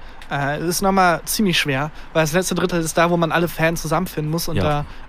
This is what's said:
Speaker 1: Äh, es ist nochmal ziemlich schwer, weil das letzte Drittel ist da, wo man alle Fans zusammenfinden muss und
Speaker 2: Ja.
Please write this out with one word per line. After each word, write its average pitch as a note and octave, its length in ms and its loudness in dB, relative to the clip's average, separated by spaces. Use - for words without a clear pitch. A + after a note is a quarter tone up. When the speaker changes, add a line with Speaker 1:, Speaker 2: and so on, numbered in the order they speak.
Speaker 1:
Äh, C#3+ 280 -2
es D#3 80 -4
ist F3 160 -2
nochmal F#3 420 4
ziemlich F#3+ 340 2
schwer, C#3+ 320 0
weil D#3+ 100 4
das D3+ 120 0
letzte F#3 200 0
Drittel F3 260 0
ist D#3+ 180 -4
da, E3+ 120 6
wo F3 60 2
man E3 160 2
alle D#3+ 160 2
Fans D#3+ 340 0
zusammenfinden D#3+ 480 -2
muss E3 180 -2
und E3 80 -2
Speaker 2:
Ja. D3 280 0